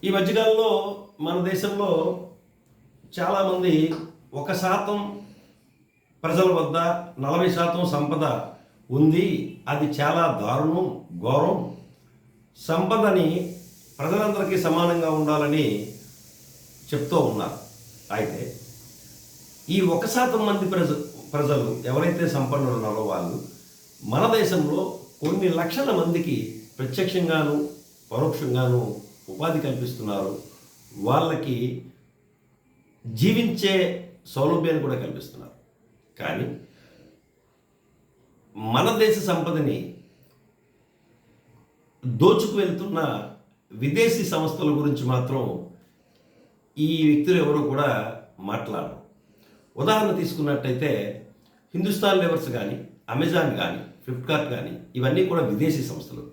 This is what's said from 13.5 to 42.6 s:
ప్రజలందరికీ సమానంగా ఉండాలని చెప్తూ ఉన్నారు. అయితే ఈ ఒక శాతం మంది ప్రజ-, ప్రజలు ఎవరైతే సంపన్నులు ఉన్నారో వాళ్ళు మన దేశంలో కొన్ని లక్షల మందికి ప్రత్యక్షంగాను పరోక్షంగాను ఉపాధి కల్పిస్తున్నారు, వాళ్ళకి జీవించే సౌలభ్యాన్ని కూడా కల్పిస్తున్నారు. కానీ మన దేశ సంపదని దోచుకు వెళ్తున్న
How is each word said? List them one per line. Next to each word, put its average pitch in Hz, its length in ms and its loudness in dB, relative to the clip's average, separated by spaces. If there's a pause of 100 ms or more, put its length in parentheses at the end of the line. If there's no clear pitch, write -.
ప్రజలందరికీ 190 640 0
సమానంగా 165 480 2
ఉండాలని 151 560 2 (1300)
చెప్తూ 151 240 -2 (140)
ఉన్నారు. 101 280 -6 (600)
అయితే - 260 -4 (1300)
ఈ 190 60 4
ఒక 175 260 2
శాతం 220 400 2
మంది 190 280 2
ప్రజ-, 151 280 0 (300)
ప్రజలు 135 540 0
ఎవరైతే 165 420 0
సంపన్నులు 135 500 0
ఉన్నారో 107 240 -2 (100)
వాళ్ళు 90 280 -4 (640)
మన 143 200 2 (140)
దేశంలో 175 420 2 (440)
కొన్ని 185 240 2 (120)
లక్షల 170 300 -2
మందికి 165 640 0 (240)
ప్రత్యక్షంగాను 160 760 0 (560)
పరోక్షంగాను 123 680 0 (480)
ఉపాధి 156 320 -2
కల్పిస్తున్నారు, 107 800 -4 (520)
వాళ్ళకి 139 640 0 (1600)
జీవించే 196 520 2 (540)
సౌలభ్యాన్ని 160 580 0
కూడా 127 160 -2
కల్పిస్తున్నారు. - 560 -12 (640)
కానీ - 260 -4 (2250)
మన 160 120 4 (120)
దేశ 214 180 6 (140)
సంపదని 156 480 0 (2500)
దోచుకు 202 340 4
వెళ్తున్న 175 440 -2 (720)